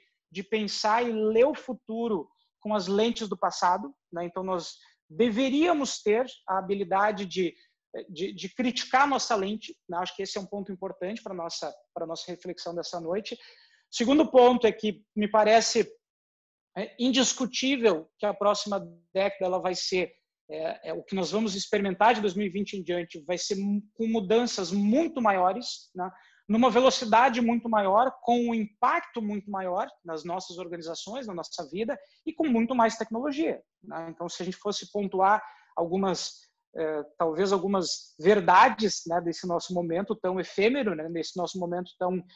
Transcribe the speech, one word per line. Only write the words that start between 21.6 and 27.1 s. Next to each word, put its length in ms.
de 60
dois 120
mil 140
e 20
vinte 240
em 100
diante 400
vai 140
ser 180
mu-, 280
com 140
mudanças 640
muito 500
maiores, 720
né? 160
Numa 200
velocidade 720